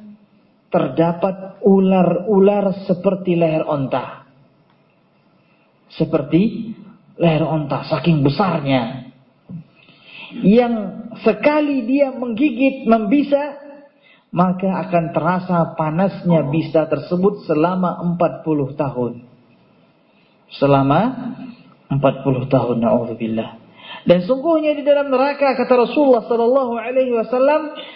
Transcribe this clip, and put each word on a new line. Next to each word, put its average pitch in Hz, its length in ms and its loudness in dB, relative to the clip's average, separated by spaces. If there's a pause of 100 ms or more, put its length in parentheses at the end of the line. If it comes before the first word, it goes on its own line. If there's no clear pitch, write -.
(720)
terdapat 170 880 -2
ular-ular 190 1300 2
seperti 185 480 -2
leher 156 320 0
onta. 135 560 -4 (1700)
Seperti 165 800 0 (460)
leher 160 260 2
onta, 139 400 -4
saking 156 400 0
besarnya. 139 880 -2 (1300)
Yang 233 340 4 (520)
sekali 285 580 2
dia 262 300 2
menggigit, 247 720 0
membisa, 277 720 0 (720)
maka 185 560 -2
akan 165 240 0
terasa 170 640 -2
panasnya 160 760 0
bisa 151 380 0
tersebut 180 640 -2
selama 170 480 0
empat 175 480 -2
puluh 143 320 -2
tahun. 123 480 -6 (1300)
Selama 139 460 2 (880)
empat 139 320 0
puluh 127 240 -2
tahun, 123 400 0
na'udzubillah. 113 720 -2 (480)
Dan 180 160 6
sungguhnya 294 560 0
di 269 80 -10
dalam 285 240 2
neraka, 269 480 0
kata 247 160 2
Rasulullah 247 480 4
sallallahu 233 560 0
alaihi 254 320 0
wasallam, 262 640 0 (220)